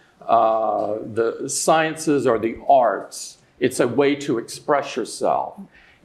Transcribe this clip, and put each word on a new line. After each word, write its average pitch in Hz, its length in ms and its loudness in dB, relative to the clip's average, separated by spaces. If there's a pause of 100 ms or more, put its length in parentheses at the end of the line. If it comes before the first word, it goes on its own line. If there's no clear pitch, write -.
(200)
uh, 110 800 2 (160)
the 113 340 -2
sciences 160 760 0
or 113 120 4
the 113 200 -4 (100)
arts. 113 680 0 (200)
It's 127 220 0
a 131 80 2
way 143 280 2
to 143 220 -2
express - 560 -2
yourself. 98 640 -4 (460)